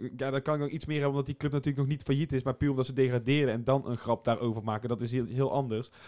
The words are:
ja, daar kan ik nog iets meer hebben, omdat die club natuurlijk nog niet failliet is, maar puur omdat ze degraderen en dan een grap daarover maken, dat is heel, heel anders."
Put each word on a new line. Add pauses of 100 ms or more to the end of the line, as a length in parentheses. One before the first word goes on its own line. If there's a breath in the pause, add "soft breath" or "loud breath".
(180)
ja,
daar
kan
ik
nog
iets
meer
hebben,
omdat
die
club
natuurlijk
nog
niet
failliet
is,
maar
puur
omdat
ze
degraderen
en
dan
een
grap
daarover
maken,
dat
is
heel,
heel
anders." (180 loud breath)